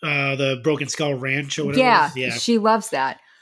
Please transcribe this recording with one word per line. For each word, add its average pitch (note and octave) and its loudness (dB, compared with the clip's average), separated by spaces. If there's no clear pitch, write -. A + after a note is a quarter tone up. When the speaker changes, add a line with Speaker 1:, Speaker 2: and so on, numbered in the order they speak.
Speaker 1:
Uh, C#3 -2
the C3+ -2
Broken D3 0
Skull D3 -2
Ranch C3+ -4
or D3+ -2
whatever C#3 0
it - 6
Speaker 2:
Yeah, G#3 6
Speaker 1:
was. B2+ -8
Yeah. B2+ -2
Speaker 2:
she A#3 2
loves A3 2
that. C3+ -4